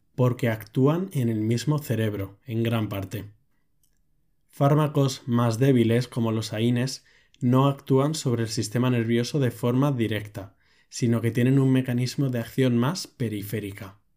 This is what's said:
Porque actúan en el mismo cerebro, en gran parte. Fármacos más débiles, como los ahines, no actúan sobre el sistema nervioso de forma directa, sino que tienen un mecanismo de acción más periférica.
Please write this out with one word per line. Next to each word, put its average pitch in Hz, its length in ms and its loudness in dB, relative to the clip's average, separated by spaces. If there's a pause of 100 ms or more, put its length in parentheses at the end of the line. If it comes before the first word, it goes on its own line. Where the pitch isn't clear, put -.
(140)
Porque 123 340 2
actúan 143 640 0
en 123 160 -2
el 110 140 -2
mismo 120 360 0
cerebro, 107 680 -4
en 113 160 -4
gran 113 260 -2
parte. 98 380 -10 (1200)
Fármacos 143 800 0
más 120 320 2
débiles, 123 500 4
como 113 240 -2
los 110 220 -4
ahines, 120 500 -2 (360)
no 131 260 4
actúan 139 480 0
sobre 117 300 -2
el 110 40 -4
sistema 120 400 -2
nervioso 120 500 0
de 135 120 0
forma 131 420 0
directa, 104 640 -4 (320)
sino 117 320 0
que 117 100 0
tienen 120 280 2
un 135 140 4
mecanismo 127 580 0
de 123 80 -4
acción 123 400 0
más 143 280 -2
periférica. 104 960 -8 (160)